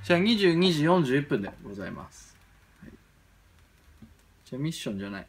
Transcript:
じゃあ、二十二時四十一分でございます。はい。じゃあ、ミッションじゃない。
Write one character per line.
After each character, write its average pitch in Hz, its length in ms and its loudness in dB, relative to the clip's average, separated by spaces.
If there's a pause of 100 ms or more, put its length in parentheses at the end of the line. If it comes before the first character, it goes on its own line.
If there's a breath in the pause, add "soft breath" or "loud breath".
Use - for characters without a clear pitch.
じ 180 100 0
ゃ 170 40 6
あ、 - 20 2
二 214 180 4
十 185 180 4
二 175 180 4
時 151 120 2
四 175 200 4
十 127 120 0
一 143 60 2
分 127 200 -4
で 95 80 -8 (120)
ご 98 120 -14
ざ 95 120 -10
い 90 40 -10
ま - 200 -14
す。 - 260 -20 (460)
は - 60 -20
い。 - 40 -20 (1500)
じ 123 120 -14
ゃ - 20 -10
あ、 139 40 -6
ミ 160 80 -2
ッ 160 40 -10
シ - 140 -10
ョ 104 60 -6
ン 98 40 -8
じ 101 80 -8
ゃ 98 40 -10
な 98 100 -12
い。 - 80 -18